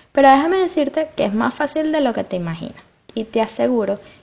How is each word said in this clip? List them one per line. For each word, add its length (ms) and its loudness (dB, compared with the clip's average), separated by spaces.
Pero 180 6
déjame 300 4
decirte 560 -2
que 100 0
es 80 -4
más 200 -2
fácil 380 -2
de 100 0
lo 120 0
que 100 -4
te 120 -10
imaginas 460 -8
y 100 -6
te 180 -2
aseguro 580 -2